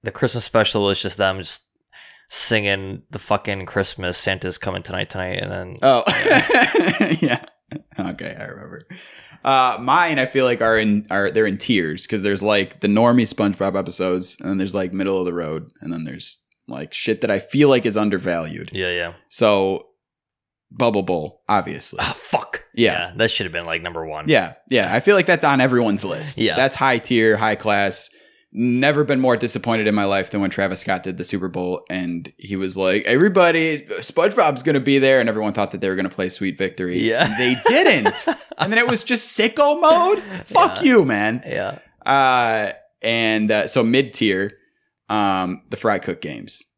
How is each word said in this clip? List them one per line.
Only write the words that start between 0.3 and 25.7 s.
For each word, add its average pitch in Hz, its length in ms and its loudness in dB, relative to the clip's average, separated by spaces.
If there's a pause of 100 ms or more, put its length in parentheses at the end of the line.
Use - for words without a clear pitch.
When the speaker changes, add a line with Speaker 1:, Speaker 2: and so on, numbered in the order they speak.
Speaker 1:
special 107 400 0
was 98 140 0
just 98 200 -8
them 95 180 0
just - 240 -10 (680)
singing 101 840 -2
the 107 80 -10
fucking 98 460 -4
Christmas, 92 520 -4
"Santa's 92 400 -4
coming 95 260 -8
tonight, 92 260 -8
tonight," 92 320 -6
and 95 100 -8
then 92 300 -10
Speaker 2:
Oh. 127 220 4 (220)
Speaker 1:
Yeah. - 960 2
Speaker 2:
<laughs> - 20 -2
Yeah. 123 240 -2 (540)
Okay, - 400 -10
I - 60 -12
remember. - 420 -18 (560)
Uh, 127 360 2
mine, 151 380 2
I 127 80 2
feel 131 200 0
like, 120 160 2
are 113 160 4
in, 104 340 2
are, 101 180 0
they're 110 160 2
in 98 120 -2
tiers, 90 500 -2
'cause 101 160 -4
there's, 98 180 0
like, 101 380 0
the 104 80 -2
normie 117 440 4
SpongeBob 98 460 -2
episodes, 90 600 -4
and 90 100 -10
then 98 80 -2
there's, 95 160 -4
like, 92 180 -4
middle 95 280 -2
of 90 60 -2
the 87 80 -4
road, 80 360 -6 (120)
and 85 120 -10
then 82 100 -8
there's, 69 360 -14 (280)
like, 71 260 -12
shit - 280 -2
that 110 80 -2
I 98 100 2
feel 139 300 4
like 123 160 4
is 107 100 0
undervalued. 87 760 -2
Speaker 1:
Yeah, 92 180 -4
yeah. 85 220 -6 (160)
Speaker 2:
So, 98 580 0 (840)
Bubble 107 320 0
Bowl, 85 440 -6
obviously. 82 540 -4
Speaker 1:
Ah, - 140 -4
fuck. - 480 -6 (100)
Speaker 2:
Yeah. 110 180 2 (180)
Speaker 1:
Yeah, 87 80 -18
that 113 140 2
should 101 140 -4
have 82 80 -10
been, 85 120 -8
like, 82 180 -6
number 82 220 -8
one. 76 220 -10
Speaker 2:
Yeah, 98 260 0 (160)
yeah. 101 240 0
I 117 60 2
feel 202 160 4
like 175 120 4
that's 165 180 2
on 139 160 4
everyone's 120 440 2